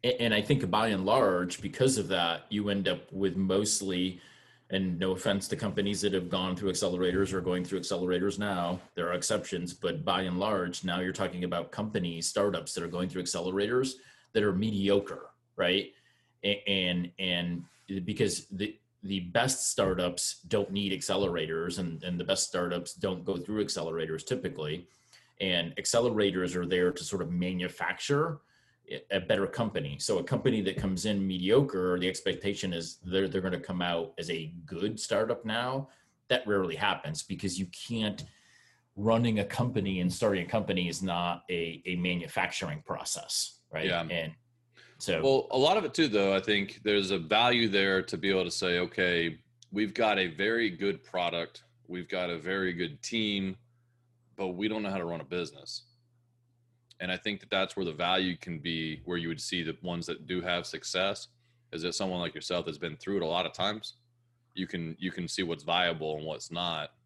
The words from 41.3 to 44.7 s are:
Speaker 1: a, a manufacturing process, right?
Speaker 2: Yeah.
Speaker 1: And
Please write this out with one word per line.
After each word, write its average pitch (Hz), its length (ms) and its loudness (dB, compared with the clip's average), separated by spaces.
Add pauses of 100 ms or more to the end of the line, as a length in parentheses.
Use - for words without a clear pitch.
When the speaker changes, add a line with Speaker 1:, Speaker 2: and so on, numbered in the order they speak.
Speaker 1:
a, 82 380 -2
a 90 80 0
manufacturing 87 880 -2
process, - 760 -6 (120)
right? 80 120 -4
Speaker 2:
Yeah. 85 260 0
Speaker 1:
And 80 220 -4 (640)